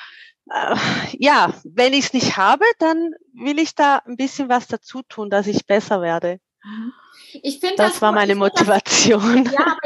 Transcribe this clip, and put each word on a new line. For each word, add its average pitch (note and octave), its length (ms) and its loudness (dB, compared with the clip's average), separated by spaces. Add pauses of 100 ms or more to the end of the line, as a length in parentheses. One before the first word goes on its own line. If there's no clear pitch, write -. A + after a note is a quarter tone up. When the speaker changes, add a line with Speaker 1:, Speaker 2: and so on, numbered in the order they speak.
(520)
Speaker 1:
äh, - 240 -4 (380)
ja, B3 400 2 (100)
wenn A#3+ 300 0
ich's C#4 200 0
nicht - 240 0
habe, A#3 280 4 (140)
dann D#4+ 320 0 (220)
will C4+ 260 -4
ich D#4+ 160 -4
da C#4+ 220 4 (100)
ein A#3+ 100 -12
bisschen C4+ 320 -4
was B3 180 0
dazu - 360 -12
tun, G#3 260 -10
dass G3+ 180 0
ich G#3 200 -4
besser G3+ 340 0
werde. E3+ 380 -4 (240)
Speaker 2:
Mhm. A3 300 -12 (500)
Ich C#4+ 160 -8
find F#4+ 200 -4
Speaker 1:
Das G#3+ 140 4
Speaker 2:
das - 80 -8
Speaker 1:
war G#3+ 80 4
Speaker 2:
so, G#3 60 2
Speaker 1:
meine G3+ 180 2
Speaker 2:
ich G3+ 40 -4
find G3+ 180 2
das F4 120 2
Speaker 1:
Motivation. A3 840 2
Speaker 2:
Ja, C#4 140 2
aber D#4+ 180 -2